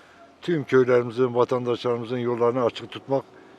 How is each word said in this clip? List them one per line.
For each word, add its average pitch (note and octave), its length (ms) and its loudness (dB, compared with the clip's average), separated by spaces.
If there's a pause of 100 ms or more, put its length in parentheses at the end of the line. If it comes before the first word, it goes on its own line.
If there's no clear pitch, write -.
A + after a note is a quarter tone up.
(420)
tüm D#3 220 -4
köylerimizin, B2 680 2
vatandaşlarımızın A#2+ 840 -2
yollarını A#2+ 460 0
açık A2+ 260 -4
tutmak C3 340 -4 (340)